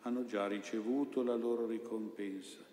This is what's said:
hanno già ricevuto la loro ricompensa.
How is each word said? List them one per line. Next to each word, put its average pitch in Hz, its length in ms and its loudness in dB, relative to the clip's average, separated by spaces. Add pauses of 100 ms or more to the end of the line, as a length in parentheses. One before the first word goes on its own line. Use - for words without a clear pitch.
hanno 120 220 0
già 101 220 0
ricevuto 113 760 0
la 120 120 4
loro 117 320 2
ricompensa. 104 1040 -4